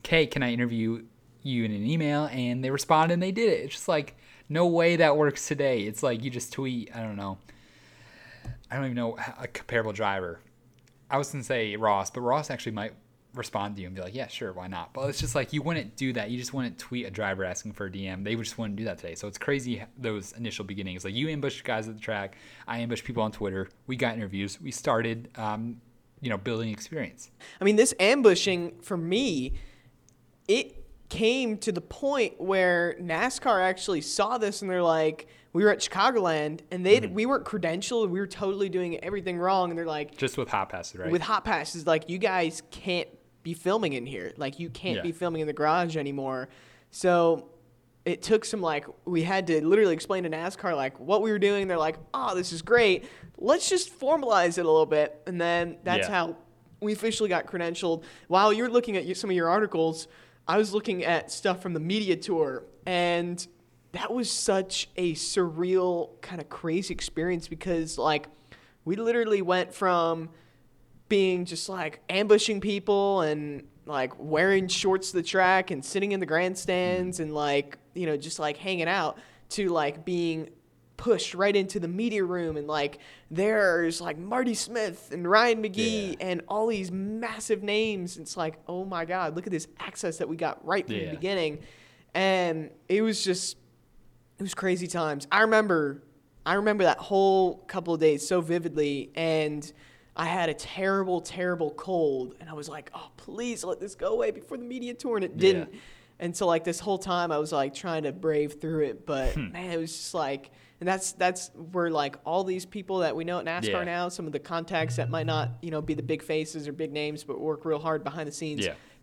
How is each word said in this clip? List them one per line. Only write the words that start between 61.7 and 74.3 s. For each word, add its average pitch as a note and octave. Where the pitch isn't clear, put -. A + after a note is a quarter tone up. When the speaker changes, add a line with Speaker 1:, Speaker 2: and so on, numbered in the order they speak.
Speaker 2:
the E3
media F#3
tour, D#3
and F3
that G#3+
was A#3+
such -
a F3
surreal, F3+
kinda E3+
crazy F3
experience E3
because, E3
like, D3
we E3+
literally A3+
went F3+
from E3
being F#3
just, E3+
like, E3+
ambushing G3+
people G3
and, D3+
like, C3
wearing F3+